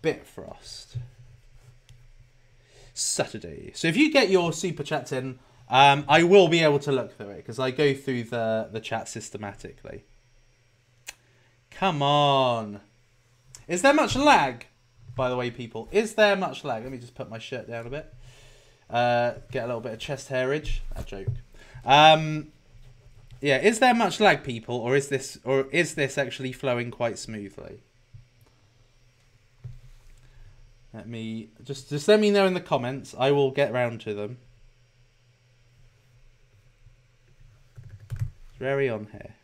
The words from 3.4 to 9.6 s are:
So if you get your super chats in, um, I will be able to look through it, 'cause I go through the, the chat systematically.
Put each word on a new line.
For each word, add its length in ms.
So 140
if 100
you 140
get 180
your 240
super 300
chats 280
in, 280
um, 400
I 140
will 260
be 120
able 180
to 140
look 260
through 140
it, 140
'cause 120
I 140
go 240
through 300
the, 460
the 80
chat 300
systematically. 960